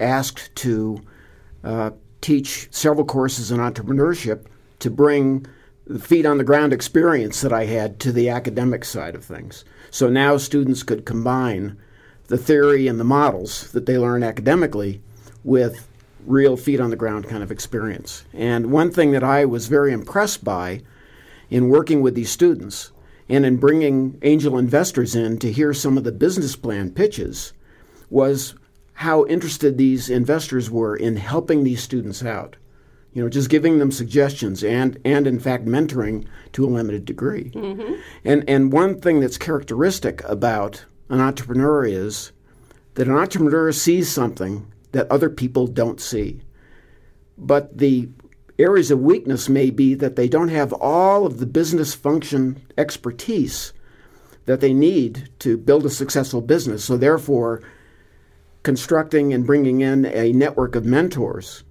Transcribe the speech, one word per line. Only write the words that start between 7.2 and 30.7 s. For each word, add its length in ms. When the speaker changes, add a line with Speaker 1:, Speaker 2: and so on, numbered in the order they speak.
Speaker 1:
that 120
I 120
had 340
to 120
the 180
academic 560
side 300
of 100
things. 400
So 200
now 280
students 460
could 220
combine 720
the 100
theory 500
and 120
the 40
models 680
that 140
they 120
learn 260
academically 800
with 440
real 300
feet 220
on 100
the 60
ground 320
kind 140
of 100
experience. 720
And 380
one 200
thing 200
that 120
I 220
was 220
very 240
impressed 520
by 380
in 200
working 320
with 120
these 160
students 640
and 180
in 120
bringing 640
angel 380
investors 560
in 240
to 120
hear 220
some 240
of 60
the 80
business 440
plan 360
pitches 600
was 440
how 320
interested 520
these 320
investors 600